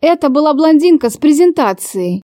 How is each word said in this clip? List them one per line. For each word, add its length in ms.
Это 280
была 240
блондинка 560
с 80
презентации 1080